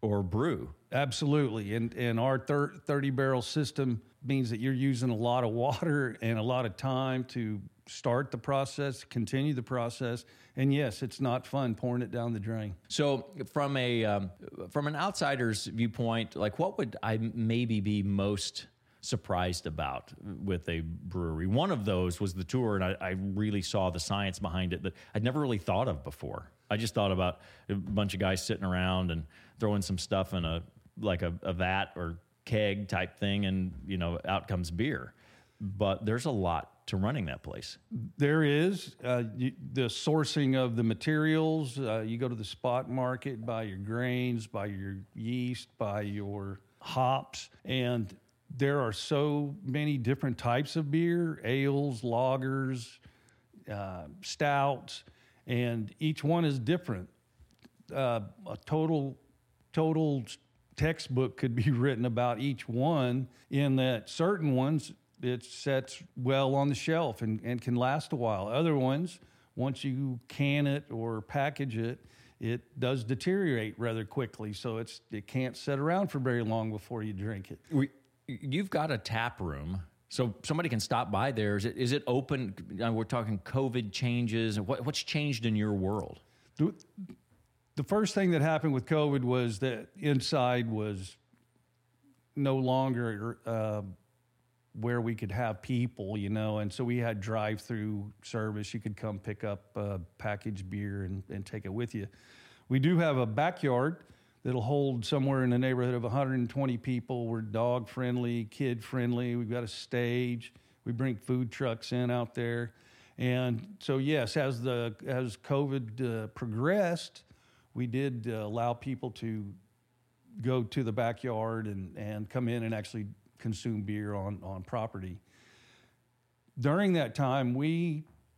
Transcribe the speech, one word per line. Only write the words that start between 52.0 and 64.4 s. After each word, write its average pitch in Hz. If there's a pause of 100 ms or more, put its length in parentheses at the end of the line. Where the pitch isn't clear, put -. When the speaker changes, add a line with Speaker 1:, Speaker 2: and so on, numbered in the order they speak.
Speaker 2:
lagers, 131 (720)
uh, 95 (180)
stouts, 143 (420)
and 117
each 156
one 165
is 139
different. 123 (840)
Uh, 123 (280)
a - (100)
total, 156 (560)
total 156
s-, - (380)
textbook 131
could 123
be 123
<laughs> 123
written 127
about 120
each 135
one, 127 (220)
in 139
that 127
certain 165